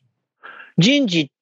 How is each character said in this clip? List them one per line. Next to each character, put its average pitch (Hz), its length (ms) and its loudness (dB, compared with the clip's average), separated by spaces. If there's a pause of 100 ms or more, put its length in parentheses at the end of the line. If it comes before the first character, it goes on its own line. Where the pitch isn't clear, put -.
(760)
人 262 280 2
事 175 140 -2
っ 147 100 -6 (120)